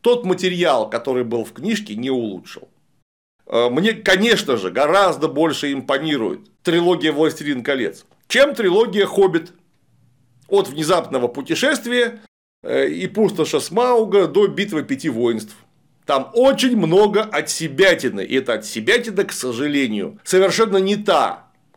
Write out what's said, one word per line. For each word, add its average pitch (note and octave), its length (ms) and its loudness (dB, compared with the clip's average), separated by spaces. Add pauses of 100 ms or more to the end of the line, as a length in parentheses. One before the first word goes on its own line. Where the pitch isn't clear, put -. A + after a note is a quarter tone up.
тот A#3+ 240 2
материал, F3 640 0
который B2 320 -2
был A2+ 220 -4
в - 80 -14
книжке, G3+ 420 -6
не B2 160 -4
улучшил. A2+ 580 -6 (800)
Э, A#2+ 240 2
мне, F3+ 220 2
конечно G3+ 640 2
же, F#2 160 -4
гораздо D3+ 560 2
больше D3 440 -2
импонирует C#3 680 -4 (240)
трилогия E3+ 480 2
«Властелин D3 500 -2
колец», B2 420 -4 (220)
чем C#4 300 2
трилогия G3 500 2
«Хоббит». E3+ 460 2 (960)
От G3 200 2
внезапного D3 600 -2
путешествия, A3+ 920 -2 (440)
э, C3+ 240 0
и E3+ 180 -6
пустоши F3+ 540 0
Смауга A3 680 2
до F#3+ 220 2
битвы D3+ 340 -4
пяти C#3 260 -6
воинств. A#2 460 -2 (520)
Там C3+ 280 -2
очень B3+ 420 4
много G3+ 460 4
отсебятины, D#3 1000 0
и B2+ 140 -2
эта C3 180 0
отсебятина, G3 720 -2
к - 80 -10
сожалению, B2 920 -4
совершенно G3 540 2
не G3 200 2
та, D#3 500 0 (300)